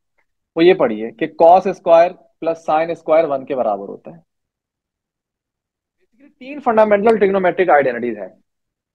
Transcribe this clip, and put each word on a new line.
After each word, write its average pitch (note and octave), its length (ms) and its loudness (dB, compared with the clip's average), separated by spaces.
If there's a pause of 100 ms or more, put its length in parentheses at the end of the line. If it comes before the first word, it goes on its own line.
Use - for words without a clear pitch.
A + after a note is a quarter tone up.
(580)
वो E3 40 0
ये F3+ 120 6
पढ़ी B2 260 -2
है A2+ 120 -10
कि D#3 160 -6
cos F3 400 4
square F3 440 2
प्लस - 580 -10
sin E3 220 -2
square E3 340 0
वन C3+ 200 -6
के C#3 100 -6
बराबर G#2 320 -4
होता G2 240 -18
है। E2+ 60 -20
Basically, - 2250 -20
तीन C#4 200 -14
fundamental G#3+ 580 0
trigonometric F#3+ 520 -2
identities A#2+ 480 0
हैं G2 160 -16 (600)